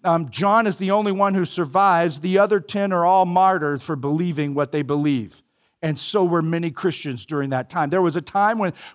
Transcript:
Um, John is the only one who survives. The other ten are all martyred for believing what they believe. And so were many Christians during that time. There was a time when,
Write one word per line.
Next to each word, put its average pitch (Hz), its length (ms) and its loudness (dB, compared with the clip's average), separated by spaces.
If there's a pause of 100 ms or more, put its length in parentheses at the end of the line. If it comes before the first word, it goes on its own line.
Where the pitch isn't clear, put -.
Um, 165 260 2
John 202 360 2
is 196 120 -2
the 190 120 -2
only 208 220 2
one 196 220 2
who 185 100 2
survives. 170 760 2
The 185 180 0
other 202 220 4
ten 202 300 -4
are 175 140 2
all 185 220 4
martyred 175 560 2
for 160 120 -4
believing 147 600 -2
what 143 180 -2
they 151 80 -2
believe. 139 640 -2 (400)
And 156 160 -2
so 196 260 0
were 170 160 2
many 165 300 -2
Christians 143 560 -6
during 139 240 -4
that 131 180 -4
time. 151 220 -2
There 190 100 0
was 165 160 0
a 170 60 -4
time 208 360 0
when, 190 140 -2 (220)